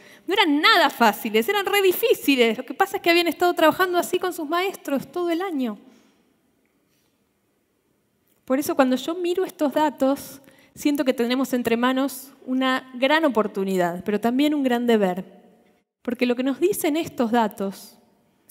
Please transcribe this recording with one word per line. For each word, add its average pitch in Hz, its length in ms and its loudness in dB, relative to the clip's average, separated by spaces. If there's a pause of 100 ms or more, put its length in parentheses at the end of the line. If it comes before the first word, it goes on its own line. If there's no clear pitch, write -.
(260)
No 330 80 -2
eran 320 280 2
nada 381 280 6
fáciles, 226 600 0
eran 403 160 0
re 403 160 2
difíciles. 285 760 2
Lo 254 60 -12
que - 100 -14
pasa 392 220 -2
es - 80 -6
que 349 60 4
habían 339 180 4
estado 349 260 0
trabajando 349 440 2
así 349 220 -2
con 370 120 -2
sus 320 160 -8
maestros 339 640 -4
todo 349 180 -4
el 330 120 -2
año. 269 360 -4 (2750)
Por 262 120 0
eso 302 160 -4
cuando 254 220 2
yo 320 200 -6
miro 359 280 -2
estos 294 300 -4
datos, 294 680 -2 (320)
siento 294 300 -2
que 254 100 0
tenemos 254 380 -2
entre 240 240 0
manos 262 560 -2 (140)
una 262 500 -2
gran 285 300 2
oportunidad, 196 800 0
pero 208 160 -2
también 269 320 0
un 294 100 -2
gran 240 240 0
deber. 190 380 2 (760)
Porque 240 240 -2
lo 240 120 0
que 254 60 -4
nos 269 180 -4
dicen 349 340 0
estos 277 360 -4
datos 214 680 -4 (540)